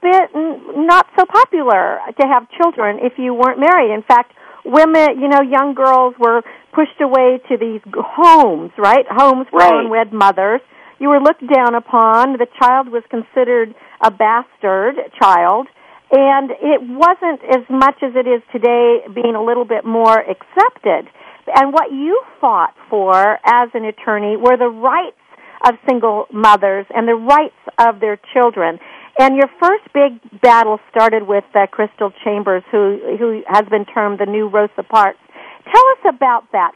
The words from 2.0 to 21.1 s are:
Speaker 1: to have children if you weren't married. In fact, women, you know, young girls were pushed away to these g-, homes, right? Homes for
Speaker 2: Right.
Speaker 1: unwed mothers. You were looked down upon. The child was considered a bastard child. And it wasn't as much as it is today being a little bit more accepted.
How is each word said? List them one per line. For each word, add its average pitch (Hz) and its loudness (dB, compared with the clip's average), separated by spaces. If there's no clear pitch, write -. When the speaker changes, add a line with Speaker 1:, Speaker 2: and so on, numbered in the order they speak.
Speaker 1:
to 277 2
have 247 -2
children 226 -4
if 247 -6
you 254 -6
weren't 247 -2
married. 294 2
In 214 -8
fact, 240 2
women, 311 2
you 277 -2
know, 277 2
young 277 -2
girls 254 0
were 233 0
pushed - -4
away 254 0
to 254 -2
these 220 -8
g-, 196 -20
homes, 240 2
right? 220 2
Homes 262 0
for - 0
Speaker 2:
Right. - 4
Speaker 1:
unwed 220 -4
mothers. 202 0
You 277 -2
were 285 4
looked 285 0
down 247 2
upon. 233 2
The 240 -4
child 254 2
was 233 -8
considered 233 -4
a 220 2
bastard 214 -2
child. 190 2
And 269 2
it 294 -2
wasn't 311 -2
as 247 -2
much 269 -2
as 254 -6
it 254 -2
is 247 -2
today 240 0
being 240 -4
a 214 -6
little 240 -2
bit 214 -6
more 226 2
accepted. 214 -4